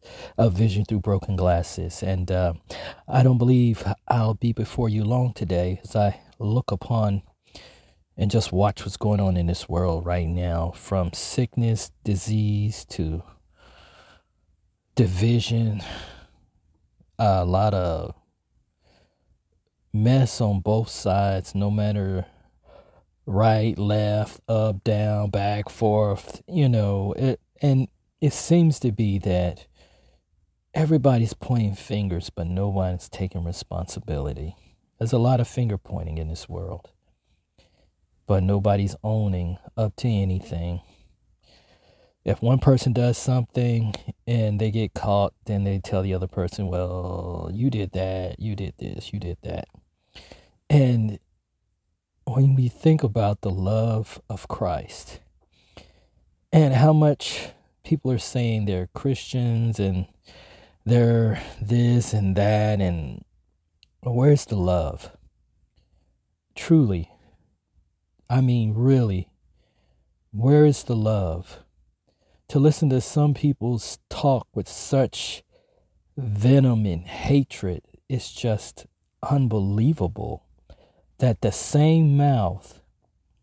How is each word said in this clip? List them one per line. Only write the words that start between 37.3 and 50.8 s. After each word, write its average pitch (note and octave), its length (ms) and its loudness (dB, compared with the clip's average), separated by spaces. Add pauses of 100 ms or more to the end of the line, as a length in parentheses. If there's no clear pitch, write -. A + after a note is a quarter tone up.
but F#2+ 160 2
nobody's G2+ 600 2
owning F#2+ 540 -2 (180)
up G#2+ 220 -2
to B2 120 -2
anything. F#2 760 -2 (1400)
If - 180 -2
one B2+ 160 4
person C3 340 4
does A#2+ 240 2
something A#2+ 760 0 (320)
and A2 340 0
they A2 100 0
get G#2+ 220 -2
caught, G2+ 400 0 (140)
then G2+ 180 -2
they G2 140 -2
tell F#2+ 240 -2
the G2 100 -2
other F#2 140 -4
person, F#2 420 -6
"Well, F2+ 840 -6
you B2 180 -2
did G#2 220 -6
that, F#2 460 -4
you G#2 160 -6
did F#2+ 240 -8
this, - 360 -12
you G#2 40 -6
did F2 240 -8
that." - 240 -10 (1000)
And A#2+ 500 4 (1080)